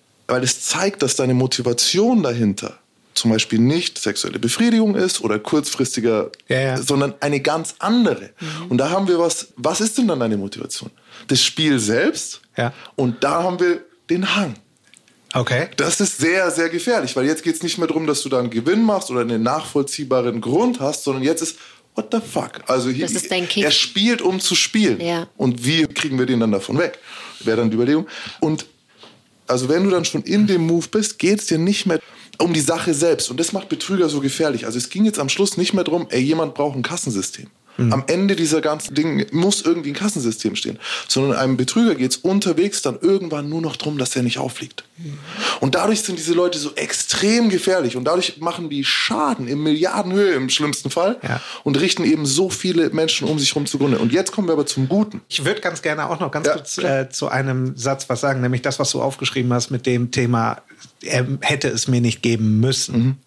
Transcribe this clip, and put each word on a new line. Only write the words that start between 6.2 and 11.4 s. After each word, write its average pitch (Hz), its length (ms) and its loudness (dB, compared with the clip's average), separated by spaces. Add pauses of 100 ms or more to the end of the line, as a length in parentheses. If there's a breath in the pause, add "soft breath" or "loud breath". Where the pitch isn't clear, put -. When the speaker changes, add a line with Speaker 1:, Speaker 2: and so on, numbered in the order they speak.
Speaker 2:
Ja, 127 100 2
ja. 131 220 0
Speaker 1:
sondern 139 400 0
eine 147 180 0
ganz 156 400 -2
andere. 185 600 2
Speaker 3:
Mhm. 160 320 -10
Speaker 1:
Und 123 60 2
da 143 120 2
haben 190 180 0
wir 175 120 4
was, - 360 0
was 156 240 -2
ist 214 180 -2
denn 247 120 4
dann 151 100 0
deine 113 180 0
Motivation? - 520 -8 (380 loud breath)
Das 131 140 2